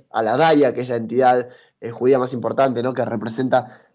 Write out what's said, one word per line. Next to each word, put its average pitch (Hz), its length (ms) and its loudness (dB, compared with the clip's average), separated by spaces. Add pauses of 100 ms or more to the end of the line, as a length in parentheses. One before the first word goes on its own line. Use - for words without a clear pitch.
(100)
a 113 120 -2
la 113 140 0
daia, 147 380 4
que 120 80 -6
es 123 80 -8
la 120 60 -2
entidad, 123 520 2 (320)
eh, - 80 -10
judía 127 300 2
más 127 160 -4
importante, 120 480 -2
¿no? 127 100 -2
Que 123 140 -4
representa, 117 720 -2 (140)